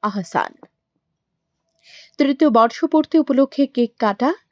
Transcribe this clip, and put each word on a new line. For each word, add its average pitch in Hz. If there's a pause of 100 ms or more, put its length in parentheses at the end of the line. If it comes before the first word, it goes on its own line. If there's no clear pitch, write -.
আহসান। 202 (1600)
তৃতীয় 285
বর্ষপূর্তি 240
উপলক্ষে 269
কেক 240
কাটা 240 (180)